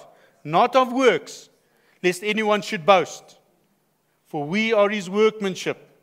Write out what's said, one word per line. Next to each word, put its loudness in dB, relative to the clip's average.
not 2
of 2
works, 0
lest -2
anyone 0
should -8
boast. 0
For -8
we -2
are 4
His -6
workmanship, -2